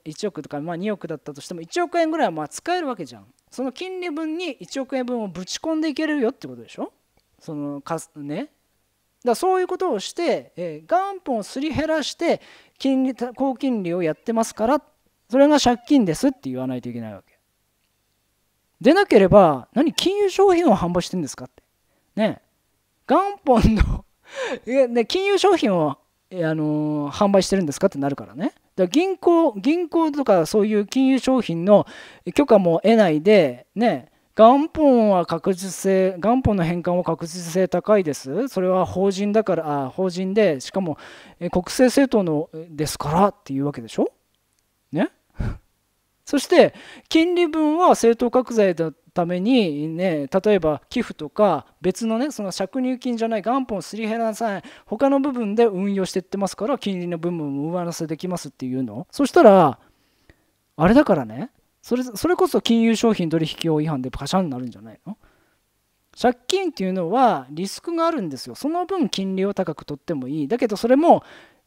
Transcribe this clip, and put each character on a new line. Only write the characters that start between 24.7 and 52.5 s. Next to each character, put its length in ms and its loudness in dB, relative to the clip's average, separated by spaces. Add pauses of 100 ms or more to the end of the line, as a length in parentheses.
ね、 180 0
金 200 -2
融 140 2
商 160 4
品 180 0
を、 240 0 (320)
え 120 -8
ー、 80 0
あ 40 -2
の 560 -2
ー、 20 -10
販 200 0
売 100 6
し 80 -4
て 60 2
る 80 0
ん 20 -2
で 60 -4
す 80 -10
か？」 80 2
っ 20 2
て 80 -4
な 100 -2
る 80 -2
か 120 -12
ら 80 -20
ね。 100 -6
だ 60 -4
か 40 -20 (280)
ら 40 2
銀 300 0
行、 360 2
銀 360 -2
行 220 0
と 120 -4
か 220 4
そ 140 0
う 80 2
い 80 -2
う 100 0
金 220 2
融 100 4
商 240 0
品 240 -4
の 220 6 (480)
許 100 4
可 140 6
も 240 2
得 120 6
な 140 4
い 140 0
で、 500 4
ね、 380 -2 (260)
「元 300 8
本 420 4
は 160 2
確 300 -2
実 180 -10
性、 460 0
元 240 2
本 140 2
の 60 0
返 200 -2
還 120 0
は 80 0
確 220 -4
実 260 -12
性 160 0
高 300 2
い 60 2
で 100 -4
す。 340 -6
そ 140 -4
れ 60 0
は 180 0
法 240 -2
人 220 -4
だ 120 2
か 120 -2
ら、 300 -4
あ、 40 -8
法 220 -4
人 240 -6
で、 240 2
し 100 -14
か 120 -4
も、 180 -6 (400)
え 80 -8
ー、 20 -6
国 140 -2
政 220 2
政 220 4
党 160 2
の、 300 -2
え 180 -14
ー、 40 -18
で 100 -4
す 140 -8
か 100 -6
ら」 240 4
っ 100 -20
て 100 -10
い 60 -4
う 60 -2
わ 80 -4
け 80 -12
で 60 -14
し 120 -6
ょ？ 120 0 (800)
ね？ 180 -2 (240)
<laughs> 160 -6 (720)
そ 160 -2
し 60 -4
て、 280 6 (340)
金 280 2
利 120 2
分 300 0
は 180 6
正 220 2
当 120 -2
確 240 -2
罪 220 2
の 160 -4 (220)
た 120 -2
め 140 -4
に 480 0
ね、 400 -4
例 280 2
え 40 0
ば 300 -2
寄 120 -4
付 120 -10
と 160 -12
か、 360 0 (140)
別 260 -4
の 120 -2
ね、 140 -4
そ 120 -10
の 80 -6